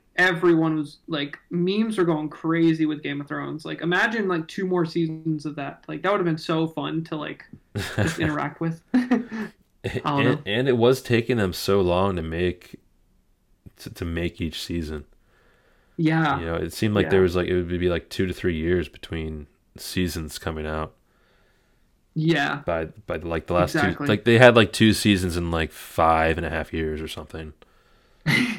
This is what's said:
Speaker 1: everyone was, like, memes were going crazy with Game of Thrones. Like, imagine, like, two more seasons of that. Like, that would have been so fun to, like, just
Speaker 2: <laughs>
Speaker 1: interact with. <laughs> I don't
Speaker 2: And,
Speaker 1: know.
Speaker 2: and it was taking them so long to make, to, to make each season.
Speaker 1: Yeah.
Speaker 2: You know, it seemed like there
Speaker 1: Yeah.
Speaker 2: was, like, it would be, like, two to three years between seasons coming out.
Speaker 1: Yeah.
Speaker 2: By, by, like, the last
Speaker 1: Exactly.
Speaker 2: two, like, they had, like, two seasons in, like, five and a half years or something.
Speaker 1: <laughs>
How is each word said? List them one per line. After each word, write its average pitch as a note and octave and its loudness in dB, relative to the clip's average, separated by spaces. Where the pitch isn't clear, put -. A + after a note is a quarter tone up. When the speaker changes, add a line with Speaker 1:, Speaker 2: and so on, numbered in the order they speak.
Speaker 1:
everyone E3+ 4
was, D3 -6
like, C#3+ -6
memes G3+ 0
were F#3 2
going D#3 0
crazy D#3+ 2
with D3+ -4
Game C#3+ -6
of C#3+ -10
Thrones. D3 -8
Like, D#3 -8
imagine, G3+ 0
like, E3 -2
two F#3+ -6
more F3+ 0
seasons D#3+ -4
of D3+ -8
that. C#3+ -10
Like, D3+ -8
that F#3+ 2
would G#3 2
have F3+ 0
been D#3+ 0
so D#3+ 0
fun D#3 -4
to, D#3+ -8
like, D3+ -10
just A2 -2
Speaker 2:
<laughs> - -
Speaker 1:
interact D3 -4
with. E3 -4
<laughs> - -2
I B3+ 4
don't - -6
Speaker 2:
And, C#3+ 0
Speaker 1:
know. - 0
Speaker 2:
and A#2 0
it B2 2
was B2+ 4
taking A#2 2
them F#2+ 2
so G2 2
long F2+ 2
to E2 -4
make, E2 -4
to, - -16
to - -8
make E2+ -4
each - -6
season. D#2 -6
Speaker 1:
Yeah. D#3+ 2
Speaker 2:
You E2 -6
know, E2 -2
it E2+ -4
seemed G#2+ 0
like G2+ 2
there G2 6
Speaker 1:
Yeah. F#2 6
Speaker 2:
was, F2 2
like, F2+ 2
it F2+ 0
would F2 0
be, F2+ 2
like, E2+ -2
two F#2+ -2
to F2+ -4
three F2 -2
years E2 0
between D#2 -10
seasons E2 -4
coming D#2 -6
out. D#2 -6
Speaker 1:
Yeah. D3+ 0
Speaker 2:
By, D#2+ -2
by, E2+ -4
like, E2 -6
the F2 -2
last F2 2
Speaker 1:
Exactly. C#3+ 0
Speaker 2:
two, - 2
like, G#2 0
they A#2 6
had, A#2+ 10
like, G#2+ 6
two G#2+ 6
seasons F#2 2
in, E2+ -2
like, D#2+ -2
five D#2+ 2
and E2+ -4
a D#2 -6
half D#2 -6
years D#2 -4
or D#2 -8
something. D#2 -12
Speaker 1:
<laughs> D#3 4